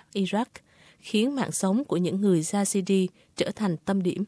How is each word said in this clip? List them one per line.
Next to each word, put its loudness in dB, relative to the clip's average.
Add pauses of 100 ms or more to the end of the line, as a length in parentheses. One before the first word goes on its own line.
(140)
Iraq, -2 (540)
khiến 0
mạng -2
sống 0
của -2
những 0
người 4
Yazidi 0 (280)
trở -2
thành -2
tâm -2
điểm -2